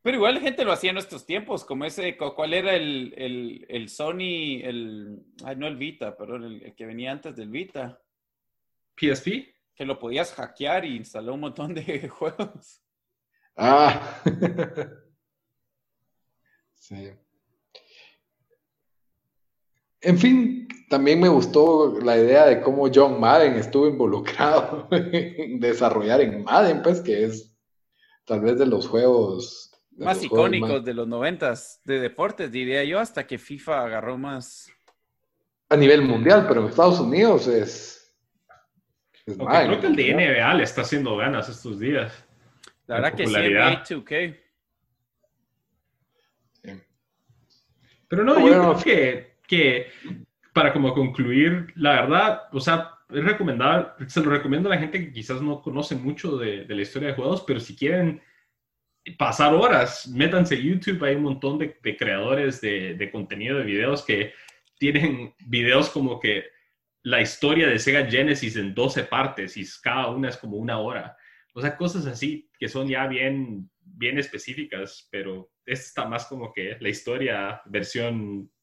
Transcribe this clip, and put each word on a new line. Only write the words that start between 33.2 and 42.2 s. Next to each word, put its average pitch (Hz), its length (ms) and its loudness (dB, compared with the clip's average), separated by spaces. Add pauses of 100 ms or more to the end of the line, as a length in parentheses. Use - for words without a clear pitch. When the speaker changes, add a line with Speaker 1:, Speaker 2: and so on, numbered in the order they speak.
Speaker 1:
que 120 100 -10
fifa 143 460 -6
agarró 113 340 -6
más. 135 540 -14 (960)
Speaker 3:
A 151 80 4
nivel 147 280 8
mundial, 135 440 6
pero 117 140 2
en 104 80 -2
Estados 180 320 4
Unidos 139 460 4
es, - 680 -4 (1080)
es 101 140 -12
Speaker 2:
Aunque 131 40 -6
Speaker 3:
Madden, 139 240 4
Speaker 2:
creo 202 140 2
que 190 60 0
el 151 80 4
de 135 180 2
Speaker 3:
¿no? - 60 4
Speaker 2:
N 143 120 4
B 120 100 2
A 139 120 4
le 175 100 4
está 123 200 -4
haciendo 127 340 -2
ganas 123 320 -2
estos 110 300 -10
días. 117 460 -4 (600)